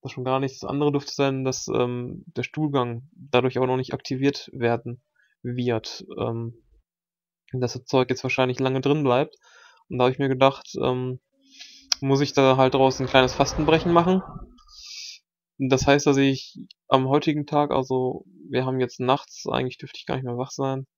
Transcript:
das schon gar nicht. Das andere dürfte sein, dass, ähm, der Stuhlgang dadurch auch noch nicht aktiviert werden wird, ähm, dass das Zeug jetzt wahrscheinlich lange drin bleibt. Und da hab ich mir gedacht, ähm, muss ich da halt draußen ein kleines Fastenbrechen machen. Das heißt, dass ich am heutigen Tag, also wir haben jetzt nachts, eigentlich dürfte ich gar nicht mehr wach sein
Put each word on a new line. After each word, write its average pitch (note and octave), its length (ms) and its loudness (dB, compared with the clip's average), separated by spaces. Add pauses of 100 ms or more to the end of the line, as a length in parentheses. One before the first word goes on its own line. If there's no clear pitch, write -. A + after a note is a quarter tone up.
das C3+ 80 -10
schon B2+ 140 -10
gar C3 160 0
nicht. C3+ 200 -6
Das - 80 -10
andere D3 220 0
dürfte C#3+ 220 -4
sein, C3+ 320 -2
dass, C3 240 -4
ähm, B2 580 -4
der - 160 -10
Stuhlgang C3+ 720 -2
dadurch B2+ 460 -2
auch B2+ 80 0
noch B2+ 100 0
nicht C3 180 -4
aktiviert C3+ 580 -2
werden A#2+ 480 -2 (420)
wird, B2 640 -4 (140)
ähm, A#2 360 -4 (960)
dass B2 220 -2
das A#2 100 -12
Zeug C3 260 2
jetzt B2+ 140 -4
wahrscheinlich C3 340 0
lange C3 220 0
drin C#3+ 240 0
bleibt. C3 320 2 (520)
Und B2 100 -8
da B2 80 4
hab C3 40 4
ich C3 80 -4
mir C#3 100 0
gedacht, C3+ 540 2
ähm, B2+ 380 -2 (800)
muss C#3 200 4
ich C#3+ 120 0
da C3 240 4
halt C3 180 4
draußen C3 320 2
ein - 40 -6
kleines B2+ 240 4
Fastenbrechen D#3+ 580 2
machen. E3+ 300 4 (1400)
Das C3 280 2
heißt, C#3+ 180 4
dass C#3+ 100 6
ich C3+ 400 0 (300)
am C3 220 2
heutigen D3 360 0
Tag, D3 280 0
also B2+ 520 -2 (240)
wir B2+ 160 -2
haben C3 140 -2
jetzt B2+ 220 -2
nachts, B2+ 480 -2
eigentlich B2+ 280 -2
dürfte - 220 -16
ich - 80 -18
gar C3+ 80 -4
nicht C3+ 100 -6
mehr A#2+ 140 -6
wach C3+ 140 -6
sein C3+ 340 -6 (120)